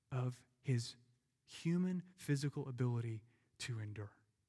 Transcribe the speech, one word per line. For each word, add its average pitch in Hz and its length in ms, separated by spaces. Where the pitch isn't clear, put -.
of 127 240
his 120 340
human 180 600
physical 143 540
ability 120 540
to 117 200
endure. 104 360